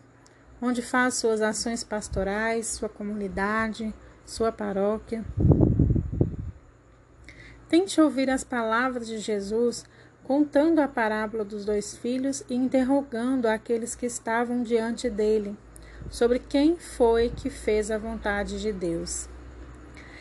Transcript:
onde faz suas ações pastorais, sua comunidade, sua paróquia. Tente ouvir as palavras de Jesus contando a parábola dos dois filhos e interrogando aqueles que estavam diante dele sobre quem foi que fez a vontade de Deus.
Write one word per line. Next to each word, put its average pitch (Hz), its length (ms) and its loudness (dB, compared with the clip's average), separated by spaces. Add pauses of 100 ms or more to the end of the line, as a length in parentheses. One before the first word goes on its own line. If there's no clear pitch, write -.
(600)
onde 240 220 0
faz 254 320 2
suas 220 260 2
ações 220 440 -2
pastorais, 214 800 -2
sua - 220 -6
comunidade, 208 1080 -4 (300)
sua 226 280 -2
paróquia. 208 720 -2 (2500)
Tente 349 320 4
ouvir 262 300 4
as 262 140 0
palavras 240 640 -2
de 220 120 -6
Jesus 214 680 -2 (400)
contando 294 560 4
a 277 80 4
parábola 214 560 -2
dos 202 200 -8
dois 208 320 -2
filhos 262 520 -4
e 254 60 -4
interrogando 254 920 2
aqueles 226 480 0
que - 120 -4
estavam 240 560 -2
diante 233 460 0
dele 214 480 0 (540)
sobre 240 280 2
quem 294 380 4
foi 233 540 2
que 262 200 -6
fez 214 400 0
a 220 80 0
vontade 202 600 -4
de 214 120 -2
Deus. 175 560 -4 (920)